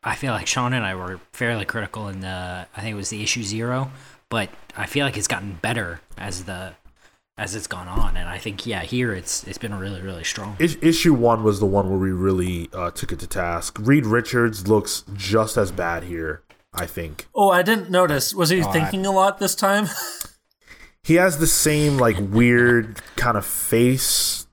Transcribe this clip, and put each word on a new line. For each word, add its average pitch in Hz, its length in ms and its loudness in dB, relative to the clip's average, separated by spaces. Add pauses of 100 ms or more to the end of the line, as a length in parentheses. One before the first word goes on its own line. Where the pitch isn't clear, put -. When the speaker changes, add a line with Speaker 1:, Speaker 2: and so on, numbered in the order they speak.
Speaker 1:
I 120 100 -4
feel 131 180 -4
like 90 140 -4
Sean 123 260 -2
and 120 120 -2
I 95 100 -4
were 92 240 -8 (120)
fairly 117 340 -4
critical 107 440 -8
in 95 100 -10
the, 92 560 -8
I 104 60 -12
think 110 100 -6
it 104 60 -8
was 95 120 -8
the 107 140 -8
issue 117 200 -2
zero, 120 460 -4 (380)
but 110 220 -2 (260)
I 101 100 -6
feel 143 200 -2
like 131 100 -4
it's 104 140 -4
gotten 98 320 -6
better 101 400 -4 (160)
as 92 260 -10
the, 92 300 -10 (640)
as 101 180 -8
it's 104 120 -10
gone 90 200 -10
on, 90 300 2
and 87 100 -2
I 87 100 -8
think, 101 300 -8
yeah, 101 140 -4
here 120 320 -2
it's, - 320 -8
it's 95 120 -12
been 107 160 -8
really, 95 280 -8
really 90 240 -10
strong. 101 340 -6
Speaker 2:
Is-, 160 220 2
issue 160 320 6
one 117 320 4
was 101 160 4
the 107 40 2
one 98 240 4
where 95 80 0
we 95 140 0
really, 90 600 0
uh, 87 180 -6
took - 220 -6
it 78 60 -8
to - 80 -8
task. 85 520 -4
Reed 127 260 4
Richards 113 600 0
looks 104 380 2 (100)
just 101 400 0
as 98 160 2
bad 85 320 -4
here, 80 400 -8 (300)
I 82 120 -4
think. 80 480 -10
Speaker 3:
Oh, 196 180 6
I 180 100 6
didn't 190 280 0
notice. 175 440 2
Was 165 160 2
he 180 120 4
Speaker 1:
Oh, - 60 2
I - 60 -2
Speaker 3:
thinking 185 320 0
a 196 60 0
lot 196 280 4
this 196 160 0
time? 202 360 2
<laughs> - 60 -8 (1080)
Speaker 2:
He 160 100 4
has 180 220 4
the 160 100 2
same, 151 500 2
like, 117 200 4
weird 117 840 4 (160)
kind 117 200 2
of 95 80 -2
face - 1080 0